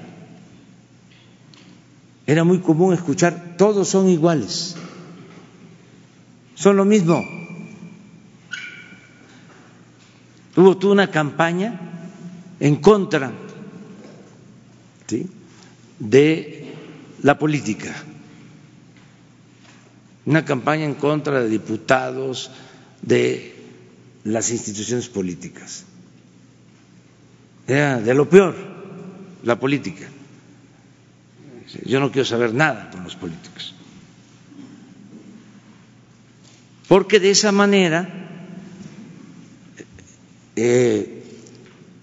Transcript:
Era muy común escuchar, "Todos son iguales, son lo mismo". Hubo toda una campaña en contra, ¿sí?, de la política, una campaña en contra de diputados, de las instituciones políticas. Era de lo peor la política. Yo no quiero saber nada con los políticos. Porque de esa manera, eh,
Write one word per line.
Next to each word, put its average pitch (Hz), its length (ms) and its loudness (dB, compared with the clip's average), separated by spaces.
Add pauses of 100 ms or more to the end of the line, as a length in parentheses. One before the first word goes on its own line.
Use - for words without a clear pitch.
(2250)
Era 160 200 2
muy 180 160 4
común 175 340 2
escuchar, 170 640 -2
"Todos 196 300 2
son 190 200 4
iguales, 156 680 0 (1800)
son 202 220 4
lo 196 80 4
mismo". 175 400 4 (3250)
Hubo 180 220 8
toda 196 160 2
una 196 180 4
campaña 165 720 -2 (800)
en 147 160 2
contra, 156 560 2 (1800)
¿sí?, 120 180 -4 (720)
de 143 760 2 (480)
la 143 180 4
política, 131 520 -4 (2250)
una 147 180 2
campaña 147 400 -2
en 143 100 -4
contra 143 460 -2
de 117 80 0
diputados, 127 1040 -4 (500)
de - 520 -2 (680)
las 110 260 -2
instituciones 110 580 -8
políticas. - 760 -10 (1800)
Era 135 340 0
de 117 140 0
lo 139 140 2
peor 185 260 6 (880)
la 113 140 0
política. 123 480 -6 (1800)
Yo 135 160 -2
no 135 100 -2
quiero 131 140 0
saber 117 300 -2
nada 120 360 -2
con 92 140 -14
los 82 100 -16
políticos. - 600 -14 (3250)
Porque 190 320 6
de 190 100 4
esa 202 220 2
manera, 190 560 4 (2500)
eh, 120 680 2 (800)